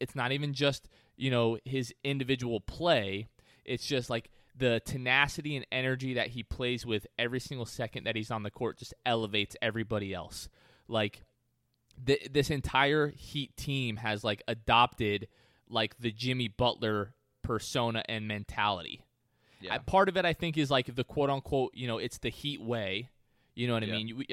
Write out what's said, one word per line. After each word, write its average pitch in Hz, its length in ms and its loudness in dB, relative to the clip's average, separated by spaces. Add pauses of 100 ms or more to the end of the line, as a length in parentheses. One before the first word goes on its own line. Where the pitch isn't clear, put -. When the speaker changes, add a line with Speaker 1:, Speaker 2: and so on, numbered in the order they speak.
Speaker 1:
it's 123 140 -6
not 127 180 0
even 143 200 -2
just, 135 360 0 (260)
you 131 160 0
know, 117 320 4
his 127 300 -2 (100)
individual 127 560 0
play. 113 680 0 (360)
It's - 220 -4
just, 131 240 0
like, 117 200 -4 (280)
the 120 280 4
tenacity 143 720 2
and 135 160 -6
energy 131 440 0
that 117 120 0
he 117 160 -8
plays 123 420 -2
with 110 220 0 (100)
every 120 220 0
single 123 260 -6
second - 400 -6
that 113 120 0
he's 107 140 -4
on 110 120 -4
the 104 80 -6
court 113 260 -4
just - 160 -16 (120)
elevates 107 560 0
everybody 107 520 -2
else. - 360 -10 (380)
Like, 110 360 -2 (840)
th-, 131 260 4
this 139 180 4
entire 143 600 4
Heat - 480 -8
team 131 400 -2
has, 107 260 -2
like, 104 240 0
adopted, 113 800 4 (400)
like, 110 320 -2
the 120 120 -2
Jimmy 123 360 -2
Butler 107 680 0 (280)
persona 117 640 -2
and 107 200 -4
mentality. 104 800 -2 (540)
Speaker 2:
Yeah. 92 160 -6
Speaker 1:
I, - 20 0
part 196 320 4
of 180 80 0
it, 180 80 4
I 165 80 2
think, 160 240 -4
is, 147 120 2
like, 131 240 2
the 123 120 -2
quote-unquote, 139 680 0
you 123 140 -8
know, 113 100 -2
it's 110 200 -6
the - 120 -4
Heat 143 320 -6
way. 110 480 -2 (460)
You 123 120 0
know 123 60 2
what 113 100 0
I 107 40 -2
Speaker 2:
Yeah. 107 60 -2
Speaker 1:
mean? 113 240 -4
We, 139 160 -6